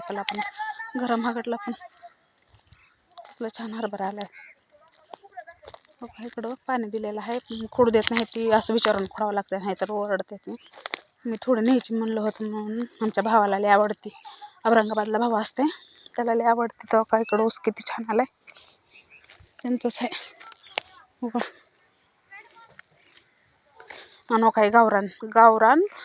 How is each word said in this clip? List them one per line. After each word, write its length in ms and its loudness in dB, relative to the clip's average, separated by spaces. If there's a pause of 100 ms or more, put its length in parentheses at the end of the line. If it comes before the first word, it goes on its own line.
कला 120 -6
पण, 180 -2 (600)
गरम 260 -2
हगटला 300 -4
पण. 160 -10 (1600)
कसला 180 -10 (100)
छान 160 -12
हरभरा 340 -6
आलाय. 180 -8 (1800)
हो 60 -14
का 180 -18
इकडं 280 -10 (140)
पाणी 220 -4
दिलेलं 320 -8
आहे, 180 -6
पण 320 -12
खुडू 200 4
देत 200 2
नाही 120 0
ती, 280 -2
असं 220 2
विचारून 320 0
खुडावं 280 -6
लागतं, 240 -4
नाही 240 -4
तर 100 -6
ओरडते 440 -4
ती. 200 -14 (680)
मी 160 -4
थोडी 200 2
न्यायची 340 2
म्हणलं 260 -2
होतं 300 -4
म्हणून. 340 -6 (160)
आमच्या 220 -2
भावाला 360 2
लय 80 -2
आवडते, 420 4 (560)
औरंगाबादला 520 2
भाऊ 220 0
असते, 240 -4 (520)
त्याला 180 0
लय 100 0
आवडते. 480 0
तर 60 4
हो 60 4
का 160 0
इकडं 240 0
ऊस 160 0
किती 280 -4
छान 220 -6
आलाय, 160 2 (1400)
त्यांचंच 400 -2
आहे. 80 -4 (1120)
हो 60 -6
का. 120 -4 (3000)
आणि 60 4
हो 80 6
का 120 2
हे 80 6
गावरान, 380 6 (160)
गावरान, 580 8 (240)